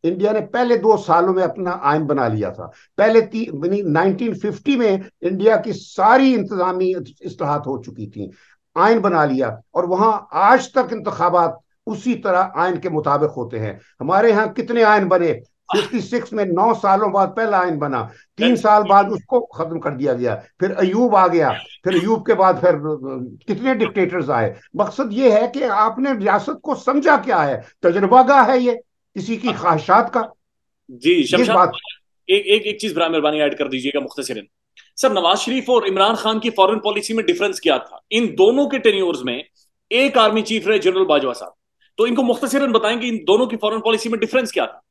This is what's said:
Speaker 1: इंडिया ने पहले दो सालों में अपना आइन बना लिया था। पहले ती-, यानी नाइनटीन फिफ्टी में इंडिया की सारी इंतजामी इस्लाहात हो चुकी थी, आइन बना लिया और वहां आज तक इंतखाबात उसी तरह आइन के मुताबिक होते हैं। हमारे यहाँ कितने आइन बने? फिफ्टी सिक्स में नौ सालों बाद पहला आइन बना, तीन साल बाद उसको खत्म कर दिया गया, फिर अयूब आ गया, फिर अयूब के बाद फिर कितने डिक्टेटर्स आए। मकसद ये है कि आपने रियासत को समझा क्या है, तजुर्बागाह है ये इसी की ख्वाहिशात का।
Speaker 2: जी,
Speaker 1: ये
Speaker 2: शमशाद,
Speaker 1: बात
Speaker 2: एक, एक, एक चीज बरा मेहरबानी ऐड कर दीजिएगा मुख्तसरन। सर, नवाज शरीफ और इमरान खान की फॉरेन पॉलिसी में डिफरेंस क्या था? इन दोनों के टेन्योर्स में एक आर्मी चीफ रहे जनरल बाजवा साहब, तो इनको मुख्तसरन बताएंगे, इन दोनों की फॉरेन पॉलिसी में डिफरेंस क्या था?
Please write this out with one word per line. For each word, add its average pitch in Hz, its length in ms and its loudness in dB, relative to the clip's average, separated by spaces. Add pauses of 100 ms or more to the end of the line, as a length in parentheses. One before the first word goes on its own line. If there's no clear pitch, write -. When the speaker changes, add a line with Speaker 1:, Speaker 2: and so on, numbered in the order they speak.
Speaker 1:
इंडिया 185 280 0
ने 214 80 -2
पहले 240 360 0
दो 208 200 4
सालों 180 380 2
में 185 80 0
अपना 180 400 -4
आइन 147 240 0
बना 139 220 0
लिया 107 220 -4
था। 90 220 -16 (260)
पहले 220 220 4
ती-, 196 440 -6
यानी 196 180 -2
नाइनटीन 190 520 0
फिफ्टी 208 420 -4
में 196 320 0 (140)
इंडिया 208 340 2
की 226 160 -4
सारी 254 640 2
इंतजामी 185 600 -2 (280)
इस्लाहात 147 440 -6
हो 131 180 -8
चुकी 110 220 -14
थी, 101 240 -12 (460)
आइन 214 240 4
बना 175 240 2
लिया 131 360 -2 (140)
और 180 120 -2
वहां 196 320 2 (140)
आज 214 420 2
तक 233 180 0
इंतखाबात 175 680 -2 (280)
उसी 226 280 -4
तरह 185 420 -2
आइन 175 220 -2
के 180 100 -8
मुताबिक 147 420 0
होते 113 280 -10
हैं। 104 220 -8 (200)
हमारे 190 300 2
यहाँ 214 180 2
कितने 233 340 -2
आइन 208 260 4
बने? 170 240 2 (440)
फिफ्टी 208 240 -2
सिक्स 233 320 -6
में 208 120 -2
नौ 190 300 2
सालों 196 380 0
बाद 190 160 2
पहला 208 320 -2
आइन 170 180 -2
बना, 131 320 -4 (260)
तीन 233 200 2
साल 214 260 4
बाद 196 260 4
उसको 226 320 -2
खत्म 165 380 -8
कर 151 120 -4
दिया 131 220 -2
गया, 120 220 -2 (260)
फिर 190 120 -2
अयूब 202 440 2
आ 185 120 6
गया, 165 220 2 (340)
फिर 180 160 0
अयूब 147 260 -2
के 226 80 4
बाद 185 220 4
फिर 175 160 2 (760)
कितने 233 280 -2
डिक्टेटर्स 180 560 -2
आए। 123 260 -2 (200)
मकसद 226 360 -2
ये 220 280 4
है 233 80 -2
कि 269 140 -6
आपने 233 520 0
रियासत 202 480 -2
को 294 120 -4
समझा 285 420 2
क्या 226 220 0
है, 143 260 -2 (180)
तजुर्बागाह 233 600 6
है 254 160 4
ये 247 240 -2 (340)
इसी 208 200 -6
की - 160 -4
ख्वाहिशात 175 580 2
का। 220 220 -4 (580)
Speaker 2:
जी, 131 240 2
Speaker 1:
ये 156 100 2
Speaker 2:
शमशाद, 180 320 2
Speaker 1:
बात 180 160 4 (580)
Speaker 2:
एक, 202 120 2
एक, 208 200 2
एक 208 180 -8
चीज 196 160 -6
बरा 165 120 0
मेहरबानी 151 300 0
ऐड 143 200 -2
कर 143 100 -4
दीजिएगा 135 320 -6
मुख्तसरन। 123 460 -10 (500)
सर, 262 160 0
नवाज 185 240 2
शरीफ 240 340 -4
और 226 160 2
इमरान 196 300 2
खान 220 220 -2
की 226 120 -4
फॉरेन 202 280 2
पॉलिसी 208 360 -6
में 226 120 -2
डिफरेंस 180 340 -2
क्या 143 180 0
था? - 220 -14 (120)
इन 226 140 0
दोनों 220 400 2
के 269 120 -4
टेन्योर्स 190 460 0
में 127 200 -6 (480)
एक 254 260 2
आर्मी 220 240 2
चीफ 214 240 -4
रहे 214 120 2
जनरल 185 260 2
बाजवा 143 280 2
साहब, 95 200 -14 (460)
तो 220 80 2
इनको 247 160 0
मुख्तसरन 254 500 0
बताएंगे, 226 340 0
इन 233 100 -4
दोनों 202 300 2
की 233 100 -6
फॉरेन 220 240 -4
पॉलिसी 220 280 -2
में 226 120 -4
डिफरेंस 226 320 -2
क्या 135 140 -2
था? - 240 -16